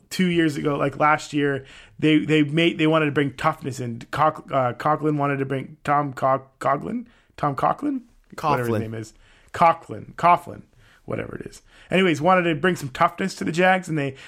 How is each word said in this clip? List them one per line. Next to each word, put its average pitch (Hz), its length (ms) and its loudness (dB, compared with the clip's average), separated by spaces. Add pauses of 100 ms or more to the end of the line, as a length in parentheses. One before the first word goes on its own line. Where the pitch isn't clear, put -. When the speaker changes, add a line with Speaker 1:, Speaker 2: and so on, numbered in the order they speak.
Speaker 1:
two 185 180 0
years 165 280 2
ago, 147 220 -2
like, 143 240 -2
last 151 320 2
year, 143 320 -2 (340)
they, 156 200 4
they 151 240 4
made, 156 340 2
they 156 100 2
wanted 156 200 2
to 143 40 -2
bring 139 220 -2
toughness 147 480 -4
in. 120 180 -8 (100)
Cock-, 156 400 -2
uh, 127 220 0
Coughlin 151 460 -2
wanted 143 220 -2
to 139 60 -4
bring, 135 380 -8
Tom 143 300 0
Cough-, 135 340 0 (120)
Coughlin? 151 480 -2 (280)
Tom 147 180 -2
Coughlin? 240 500 -2 (360)
Whatever 147 200 0
his 120 100 -2
Speaker 2:
Coughlin. 110 100 0
Speaker 1:
name 110 140 -6
is. 110 200 -12 (400)
Coughlin. 160 600 0
Coughlin. - 460 2 (420)
Whatever - 320 -8
it - 120 -12
is. - 140 -18 (300)
Anyways, 175 300 2
wanted 180 220 4
to 170 120 0
bring 170 220 0
some 143 100 -8
toughness 170 480 0
to - 80 -10
the 190 80 -2
Jags, 185 380 2
and 160 80 -4
they, 139 180 -4 (120)